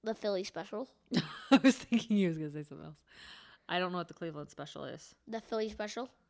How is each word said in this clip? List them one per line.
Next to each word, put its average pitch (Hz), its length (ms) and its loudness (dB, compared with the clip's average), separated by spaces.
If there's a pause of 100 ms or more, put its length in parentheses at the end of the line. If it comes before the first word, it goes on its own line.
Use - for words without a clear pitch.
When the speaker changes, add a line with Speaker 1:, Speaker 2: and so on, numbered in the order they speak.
Speaker 1:
The 220 100 -2
Philly 202 300 0
special? 208 460 -8 (220)
Speaker 2:
<laughs> - 400 0
I 269 120 10
was 262 140 10
thinking - 400 2
he 190 100 6
was 160 100 0
gonna 151 140 -4
say 147 120 -8
something 143 240 -14
else. 151 100 -16 (720)
I 175 120 0
don't 180 120 0
know 180 80 -2
what 170 80 -4
the 170 60 -18
Cleveland 151 360 -8
special - 360 -10
is. - 300 -12 (120)
Speaker 1:
The 220 140 -6
Philly 220 280 -2
special? 214 400 -6 (200)